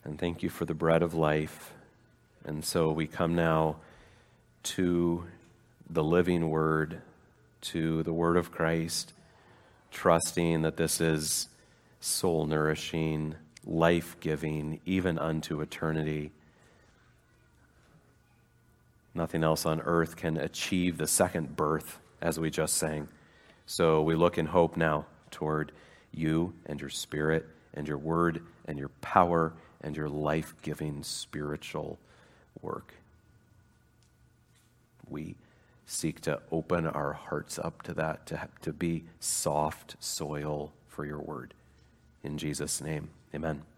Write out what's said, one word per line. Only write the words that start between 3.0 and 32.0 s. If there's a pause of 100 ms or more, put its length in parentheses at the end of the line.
come
now (840)
to (640)
the
living
word, (580)
to
the
word
of
Christ, (760)
trusting
that
this
is (520)
soul-nourishing, (320)
life-giving,
even
unto
eternity. (2750)
Nothing
else
on
earth
can
achieve
the
second
birth, (240)
as
we
just
sang. (580)
So
we
look
in
hope
now (260)
toward (380)
you (100)
and
your
spirit (280)
and
your
word (220)
and
your (140)
power (300)
and
your
life-giving
spiritual (640)